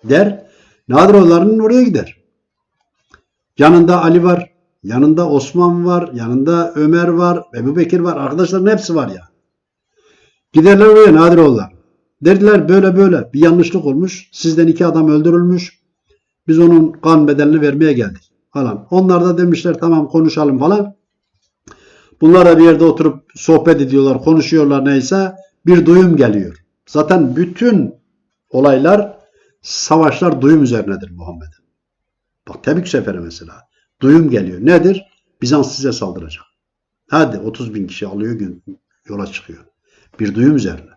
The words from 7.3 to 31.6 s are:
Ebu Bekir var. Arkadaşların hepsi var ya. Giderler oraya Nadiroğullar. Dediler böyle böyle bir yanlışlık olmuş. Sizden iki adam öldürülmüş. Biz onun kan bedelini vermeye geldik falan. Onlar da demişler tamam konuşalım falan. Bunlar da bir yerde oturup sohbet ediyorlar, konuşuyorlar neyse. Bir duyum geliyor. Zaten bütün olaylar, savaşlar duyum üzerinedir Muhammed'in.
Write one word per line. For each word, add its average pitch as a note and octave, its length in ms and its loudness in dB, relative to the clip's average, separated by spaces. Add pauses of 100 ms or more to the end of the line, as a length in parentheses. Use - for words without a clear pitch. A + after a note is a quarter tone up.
Ebu B2+ 200 -6
Bekir F3+ 240 -2
var. E3+ 180 -6
Arkadaşların F3+ 540 -4
hepsi F3 240 -6
var C3+ 120 -4
ya. F#2+ 260 -18 (1200)
Giderler G3 320 4
oraya G#3+ 280 6
Nadiroğullar. D#3 600 2 (480)
Dediler F#3+ 480 2
böyle F#3+ 280 2
böyle F3+ 360 0
bir C#3 60 -4
yanlışlık E3+ 460 0
olmuş. D#3 460 -6
Sizden E3 360 -2
iki E3 180 0
adam D#3 240 0
öldürülmüş. E3+ 680 -2 (680)
Biz D#3+ 120 2
onun E3+ 320 4
kan D#3 360 0
bedelini D3 340 0
vermeye D3 320 0
geldik G2+ 380 -8 (200)
falan. A#2 380 -8
Onlar F3+ 360 0
da F3 120 -2
demişler F3 420 -2
tamam D#3+ 280 0
konuşalım D3+ 520 -2
falan. G3+ 360 -2 (1300)
Bunlar F3 240 4
da E3+ 120 6
bir E3 60 6
yerde E3 200 4
oturup D#3 400 -2 (120)
sohbet D#3+ 460 0
ediyorlar, C3+ 420 -2
konuşuyorlar D3+ 640 0
neyse. F#3+ 500 -2 (300)
Bir E3+ 200 4
duyum F3 300 4
geliyor. G#2 500 -2 (220)
Zaten D3+ 480 -2
bütün F3 600 -2 (540)
olaylar, C#3+ 680 0 (440)
savaşlar D#3 800 -2
duyum D3 220 2
üzerinedir G2 480 -6
Muhammed'in. E2+ 540 -20 (840)